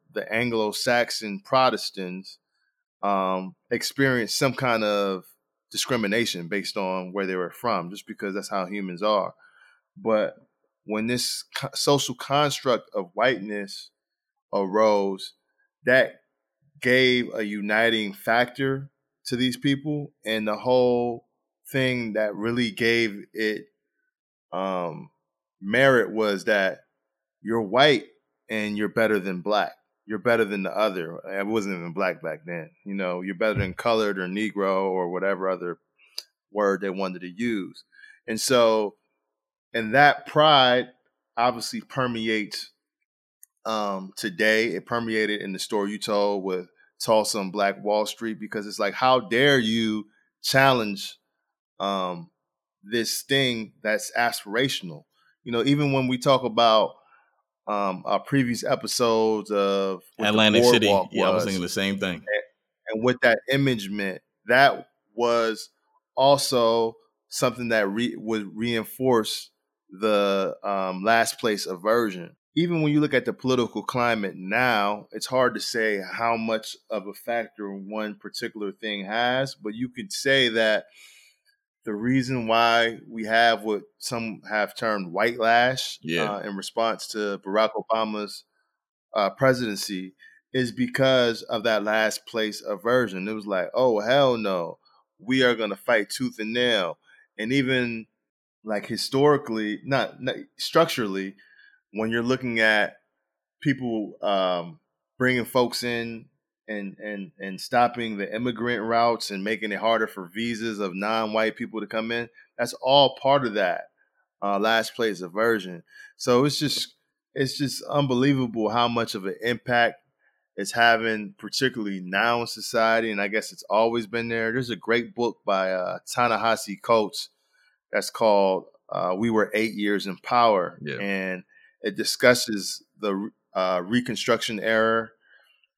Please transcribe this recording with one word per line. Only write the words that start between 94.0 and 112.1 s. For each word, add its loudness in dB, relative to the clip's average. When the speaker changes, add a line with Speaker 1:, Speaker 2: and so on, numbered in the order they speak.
Speaker 1:
hell 4
no. -4
We 2
are 6
gonna -4
fight 0
tooth -6
and -6
nail." 0
And -4
even, 0
like, -6
historically, 0
not, -2
not -4
structurally, 0
when -4
you're 0
looking -2
at 4
people, -2
um, 0
bringing 2
folks 0
in -6
and, -8
and, -10
and -10
stopping 0
the -6
immigrant -4
routes 0
and -6
making -4
it -4
harder 0
for -12
visas -4
of -4
non-white 0
people -8
to -8
come -4